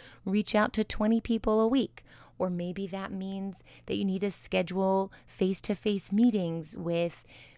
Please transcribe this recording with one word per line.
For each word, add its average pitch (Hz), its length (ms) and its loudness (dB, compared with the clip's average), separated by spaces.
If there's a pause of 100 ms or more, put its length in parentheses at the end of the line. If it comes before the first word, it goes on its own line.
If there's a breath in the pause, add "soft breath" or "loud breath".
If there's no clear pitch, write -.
(240 loud breath)
reach 208 300 0
out 208 200 4
to 214 100 0
twenty 220 360 0
people 220 400 2
a 220 60 4
week, 247 380 0 (340 soft breath)
or 185 120 0
maybe 180 380 -4
that 190 220 -8
means 190 540 -8 (220 soft breath)
that 202 100 -2
you 202 80 -2
need 190 140 0
to 196 120 0
schedule 190 800 0 (140 loud breath)
face-to-face 196 880 -2
meetings 185 640 2
with 170 480 -2 (340 loud breath)